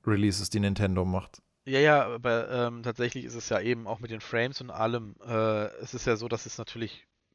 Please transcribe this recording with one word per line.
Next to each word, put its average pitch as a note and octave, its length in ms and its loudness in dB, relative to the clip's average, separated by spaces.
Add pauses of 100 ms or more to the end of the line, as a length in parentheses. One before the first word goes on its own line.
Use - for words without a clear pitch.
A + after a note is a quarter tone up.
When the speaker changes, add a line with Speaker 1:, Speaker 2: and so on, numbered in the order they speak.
Speaker 1:
Releases, G2+ 440 2
die A2 100 0
Nintendo F#2+ 460 2
macht. F#2 340 -4 (240)
Speaker 2:
Ja, C3+ 140 0
ja, D3 280 8
aber, A#2 440 0
ähm, A#2+ 320 -2
tatsächlich B2 420 -2
ist A#2+ 120 -10
es A2+ 120 -10
ja G#2+ 120 2
eben A#2 260 -2
auch A2 140 -6
mit A#2 100 -10
den A2 100 -8
Frames B2 400 -2
und B2 100 -14
allem, A2+ 440 -2 (120)
äh, A2 400 2 (140)
es A#2 140 -12
ist B2 120 -6
ja A#2 100 4
so, A2+ 120 -6
dass A2+ 160 -4
es - 140 -14
natürlich - 480 -10 (280)